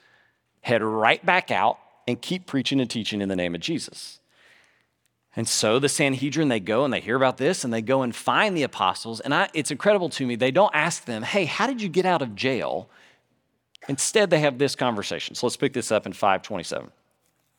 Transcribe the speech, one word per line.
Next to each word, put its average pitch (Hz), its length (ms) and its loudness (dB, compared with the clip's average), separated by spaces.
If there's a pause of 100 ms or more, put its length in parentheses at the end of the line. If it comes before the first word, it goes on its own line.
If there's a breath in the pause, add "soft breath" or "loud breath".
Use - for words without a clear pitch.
(640 soft breath)
head 117 200 2
right 110 420 2
back 180 280 2
out 104 260 2 (300)
and 123 120 -2
keep 185 260 -6
preaching 135 340 0
and 120 100 -2
teaching 107 300 -4
in 98 80 0
the 95 80 -2
name 87 180 0
of 87 60 -6
Jesus. - 580 -8 (1160 soft breath)
And 113 100 -4
so 113 320 2
the 139 100 2
Sanhedrin, 139 600 0
they 117 100 2
go 107 260 0
and 131 80 0
they 92 80 -2
hear 101 140 -2
about 131 220 2
this, 165 260 -2
and 123 100 -4
they 113 100 -2
go 131 200 0
and 120 140 -4
find 180 400 0
the 147 80 0
apostles. 110 560 -2
And 131 120 -4
I, 185 220 2
it's 156 160 -2
incredible 180 380 2
to 135 180 -4
me, 120 80 -2
they 127 160 0
don't 180 240 4
ask 156 300 0
them, 113 180 -8
"Hey, 196 220 0
how 202 240 0
did 262 120 -6
you 208 80 -4
get 170 160 0
out 180 160 2
of 117 140 -6
jail?" 98 540 -4 (1000 soft breath)
Instead, 185 400 2
they 156 120 4
have 143 180 2
this 135 160 2
conversation. 101 600 -4
So - 120 0
let's 110 100 -2
pick 139 160 -2
this 113 200 -2
up 104 120 2
in 98 80 -8
five 95 300 2
twenty-seven. - 480 -8 (680)